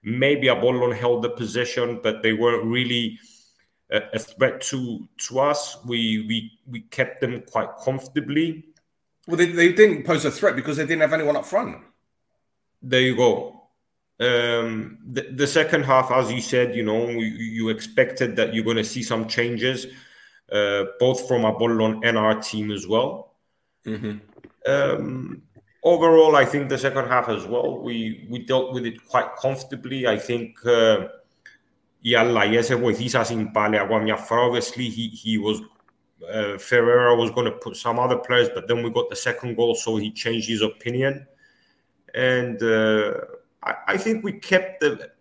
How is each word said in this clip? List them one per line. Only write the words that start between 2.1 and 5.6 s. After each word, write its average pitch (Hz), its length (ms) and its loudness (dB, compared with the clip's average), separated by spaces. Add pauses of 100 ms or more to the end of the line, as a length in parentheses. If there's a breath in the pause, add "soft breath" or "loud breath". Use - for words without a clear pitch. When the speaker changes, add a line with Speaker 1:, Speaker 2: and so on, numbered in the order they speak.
Speaker 1:
they 113 120 2
weren't 113 320 0
really 120 520 -2 (720 soft breath)
a, 120 120 0 (120)
a 110 60 -4
threat - 420 -2
to, 123 460 -6 (100)
to 123 220 -4
us. 143 460 -2